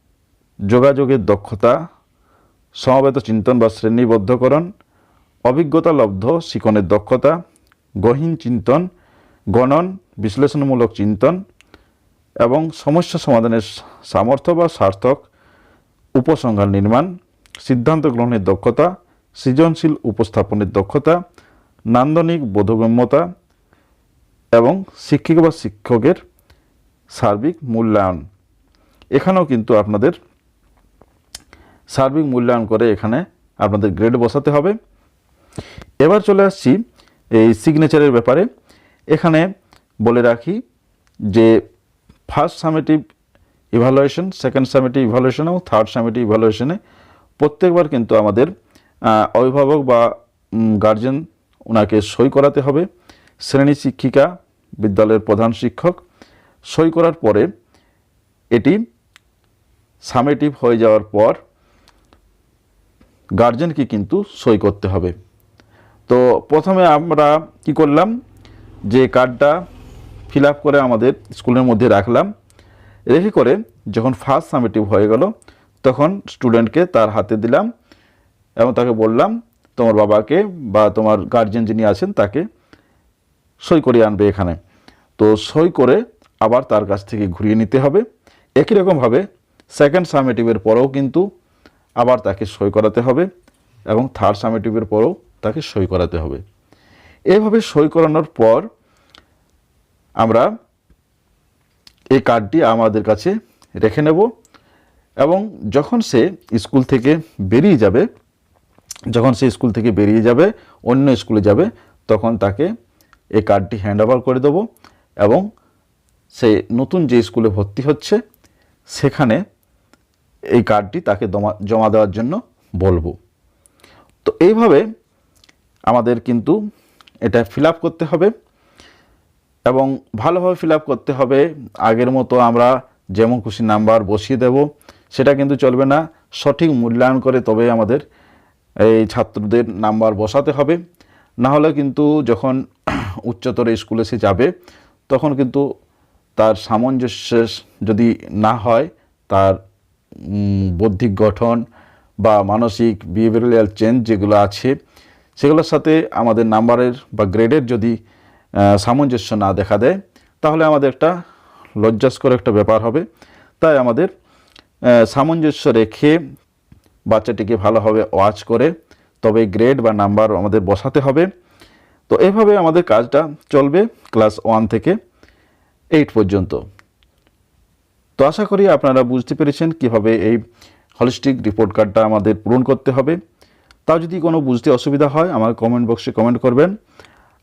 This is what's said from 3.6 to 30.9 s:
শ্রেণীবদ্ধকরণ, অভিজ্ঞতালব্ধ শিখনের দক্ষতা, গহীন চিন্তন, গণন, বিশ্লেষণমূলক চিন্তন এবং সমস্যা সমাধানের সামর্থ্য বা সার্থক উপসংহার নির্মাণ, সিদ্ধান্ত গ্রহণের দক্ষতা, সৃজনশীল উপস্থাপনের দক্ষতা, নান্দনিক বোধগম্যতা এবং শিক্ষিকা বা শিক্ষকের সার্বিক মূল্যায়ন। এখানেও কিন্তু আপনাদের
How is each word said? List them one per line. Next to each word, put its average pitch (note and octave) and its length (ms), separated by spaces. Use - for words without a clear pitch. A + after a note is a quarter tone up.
শ্রেণীবদ্ধকরণ, A#2+ 1000
অভিজ্ঞতালব্ধ C#3+ 960
শিখনের G#2+ 480
দক্ষতা, B2+ 540
গহীন C#3 380
চিন্তন, B2 520
গণন, C#3+ 480
বিশ্লেষণমূলক C3 760
চিন্তন A#2 500
এবং C#3 380
সমস্যা E3 460
সমাধানের A2+ 420
সামর্থ্য B2 480
বা E3+ 160
সার্থক A#2 560
উপসংহার B2+ 520
নির্মাণ, A2+ 500
সিদ্ধান্ত C#3 480
গ্রহণের A#2+ 360
দক্ষতা, A2+ 520
সৃজনশীল D#3 720
উপস্থাপনের G#2 680
দক্ষতা, D#3 520
নান্দনিক D3 680
বোধগম্যতা A2+ 800
এবং B2+ 320
শিক্ষিকা D#3 440
বা D#3+ 100
শিক্ষকের B2 640
সার্বিক A2+ 540
মূল্যায়ন। G#2+ 640
এখানেও F3+ 360
কিন্তু A#2 320
আপনাদের G#2 340